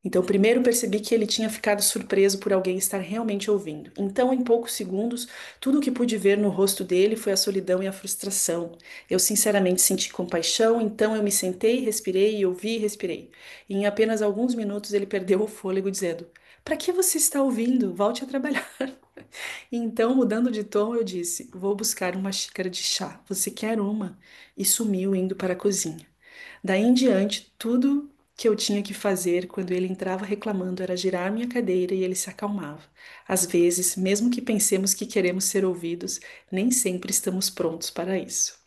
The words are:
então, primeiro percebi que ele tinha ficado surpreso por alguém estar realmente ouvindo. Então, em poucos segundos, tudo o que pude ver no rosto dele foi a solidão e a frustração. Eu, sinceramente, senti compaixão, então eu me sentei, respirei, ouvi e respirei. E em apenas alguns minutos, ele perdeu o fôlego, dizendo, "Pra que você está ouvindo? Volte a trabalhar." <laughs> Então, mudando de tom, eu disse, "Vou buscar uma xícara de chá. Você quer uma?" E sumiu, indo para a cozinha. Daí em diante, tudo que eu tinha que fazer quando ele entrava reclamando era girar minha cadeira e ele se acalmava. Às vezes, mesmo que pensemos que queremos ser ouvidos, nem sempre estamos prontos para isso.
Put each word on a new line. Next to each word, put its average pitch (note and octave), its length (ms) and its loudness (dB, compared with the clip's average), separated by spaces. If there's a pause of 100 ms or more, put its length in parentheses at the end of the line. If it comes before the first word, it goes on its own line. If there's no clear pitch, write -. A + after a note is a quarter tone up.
então, F3+ 220 2
primeiro A3 380 4
percebi A3+ 360 2
que G#3+ 160 0
ele G#3+ 120 4
tinha A3 240 -2
ficado G#3 320 0
surpreso G3 560 2
por G3 160 0
alguém F#3 240 0
estar F#3+ 200 -2
realmente G3+ 520 -4
ouvindo. D#3 480 -2
Então, A3 340 2
em B3+ 100 0
poucos A#3 300 2
segundos, G#3+ 560 -4 (320)
tudo C4+ 180 2
o - 20 4
que C4 100 0
pude A#3+ 260 0
ver G3 220 4
no G#3 100 2
rosto F#3+ 340 2
dele F#3+ 340 2
foi G#3+ 160 -2
a F#3 40 2
solidão F#3 460 0
e F#3+ 40 -2
a F#3+ 60 -4
frustração. F3 800 -4 (380)
Eu, F#3 80 2
sinceramente, G3 640 4
senti - 280 0
compaixão, G#3 680 2
então A3 340 0
eu A3 80 0
me G3+ 80 2
sentei, G3+ 500 0
respirei, G#3 680 0
ouvi G#3 300 -2
e - 20 -4
respirei. G#3 520 -6 (380)
E G3 80 -6
em G3 80 0
apenas G#3+ 380 2
alguns A3 320 2
minutos, G#3 400 -4
ele G3+ 120 2
perdeu F#3+ 360 2
o G#3+ 40 0
fôlego, F#3+ 440 -4
dizendo, F3 360 -6 (380)
"Pra D4+ 140 -2
que F4+ 140 -2
você F4+ 260 2
está C#4+ 240 2
ouvindo? A#3 520 2
Volte A3 300 0
a - 20 -10
trabalhar." C#4 400 -4 (140)
<laughs> C4+ 200 -6 (680)
Então, A#3 440 0
mudando A#3+ 360 4
de G#3+ 140 -2
tom, G#3 300 0
eu A3+ 100 0
disse, F3+ 500 -6
"Vou G3 200 -2
buscar F#3+ 420 -4
uma F#3+ 160 -2
xícara - 380 -6
de - 120 -8
chá. - 460 -4
Você F#3+ 220 -4
quer A3 300 -2
uma?" G3+ 380 -4 (380)
E G3 80 -4
sumiu, G3 500 2
indo F#3 220 0
para F#3 180 -2
a - 20 -4
cozinha. F3+ 500 -2 (580)
Daí F#3+ 180 2
em B3 120 6
diante, G#3 640 2
tudo C4+ 520 2 (260)
que - 120 2
eu G#3 80 4
tinha G3+ 260 0
que G3+ 120 -8
fazer F3+ 540 0
quando F#3 240 -6
ele F3+ 140 0
entrava F#3 400 -4
reclamando F#3+ 560 -4
era F3+ 140 -2
girar F#3 360 -2
minha A#3+ 160 -2
cadeira F#3+ 460 0
e F#3 100 0
ele F#3 100 -2
se F#3 160 -4
acalmava. F3+ 520 -6 (460)
Às F#3+ 180 0
vezes, F3 500 2
mesmo G3+ 340 2
que A#3+ 120 -2
pensemos G3 520 2
que - 120 -4
queremos F#3 380 0
ser G3 200 0
ouvidos, F3 560 -4 (300)
nem G3 200 0
sempre F#3 420 0
estamos F#3 380 0
prontos - 400 -4
para F#3 280 -2
isso. - 480 -4